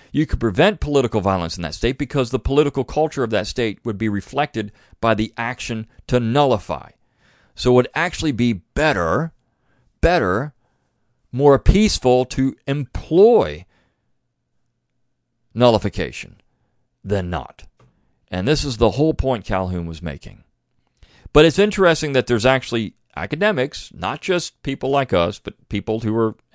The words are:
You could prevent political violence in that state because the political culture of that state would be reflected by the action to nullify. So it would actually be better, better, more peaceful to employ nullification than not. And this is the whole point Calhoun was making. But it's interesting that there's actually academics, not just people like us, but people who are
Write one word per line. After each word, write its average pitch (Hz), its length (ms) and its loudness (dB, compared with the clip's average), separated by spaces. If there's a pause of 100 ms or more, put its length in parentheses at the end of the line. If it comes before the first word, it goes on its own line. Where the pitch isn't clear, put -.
(120)
You 151 140 0
could - 140 -4
prevent 143 400 2
political 127 420 0
violence 90 340 -2
in 87 80 -8
that 73 120 -8
state 131 240 -2
because 135 320 -2
the 117 80 -2
political 139 440 0
culture 147 400 -2
of 110 60 -2
that 104 160 -2
state 113 380 -4
would 107 140 -6
be 110 120 -2
reflected 104 640 -4 (280)
by 117 140 2
the 107 240 -2
action 117 480 -8 (220)
to 123 120 2
nullify. 117 720 0 (640)
So - 180 0
it 123 40 6
would 123 180 6
actually 165 380 -2
be 120 220 0
better, 120 800 -2 (680)
better, 139 520 0 (760)
more 139 280 4
peaceful 127 640 2
to 131 300 -2 (100)
employ 147 1000 2 (1900)
nullification 101 880 0 (640)
than 95 260 -2
not. - 360 -8 (640)
And 92 160 -4
this 147 160 0
is 127 140 -6
the 113 140 4
whole 143 220 0
point 127 320 -4
Calhoun 92 400 -4
was 82 160 -10
making. 71 420 -12 (880)
But 151 140 8
it's 165 140 2
interesting 175 540 2
that 127 120 2
there's 117 200 2
actually 123 500 0 (200)
academics, 151 760 -4
not 113 280 -8
just - 420 -4
people 135 260 -4
like 139 220 0
us, 90 280 0
but - 280 -18
people 110 320 -4
who 110 160 -2
are 113 200 0 (200)